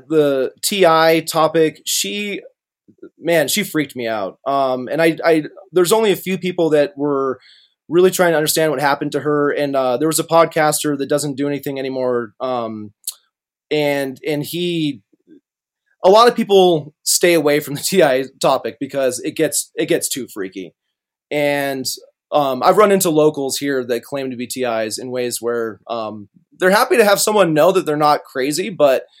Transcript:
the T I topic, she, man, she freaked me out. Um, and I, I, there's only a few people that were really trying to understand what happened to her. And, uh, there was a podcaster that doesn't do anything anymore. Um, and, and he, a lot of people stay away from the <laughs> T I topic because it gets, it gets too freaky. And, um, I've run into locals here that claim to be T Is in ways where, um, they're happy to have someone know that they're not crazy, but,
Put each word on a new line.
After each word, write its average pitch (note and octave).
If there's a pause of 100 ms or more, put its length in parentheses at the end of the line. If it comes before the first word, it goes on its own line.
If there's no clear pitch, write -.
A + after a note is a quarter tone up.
the C#3+ (100)
T G3
I D#3+
topic, D#3+
she, G3+ (760)
man, D#3
she G#3
freaked D#3
me B2
out. G#2
Um, C3
and D3
I, E3
I, D#3+ (280)
there's F3
only A3
a E3
few F#3
people F3+
that D3
were C#3 (500)
really F3+
trying F3+
to D#3
understand D#3
what C3+
happened D3
to D3
her. D3
And, C#3
uh, B2+
there D#3
was D#3+
a D#3+
podcaster D#3
that C3+
doesn't C#3+
do C#3+
anything C#3
anymore. B2+
Um, A2 (760)
and, C#3+
and D3
he, D#3+ (1000)
a F3+
lot A3+
of A#3+
people F#3 (100)
stay F3
away D3
from C#3+
the C#3
<laughs> -
T F#3
I C3+ (160)
topic C3
because C3
it D3+
gets, -
it D#3
gets D#3
too A#2+
freaky. F#2+ (560)
And, C#3+ (480)
um, C3+
I've F3+
run G3+
into F#3
locals D3
here C#3
that A#2
claim C3+
to B2
be B2
T B2+
Is A2+
in B2
ways B2
where, A#2
um, G#2+ (280)
they're F3+
happy B3
to A3+
have G3+
someone G3
know D#3
that F3+
they're D3+
not D3
crazy, D3
but, C#3+ (180)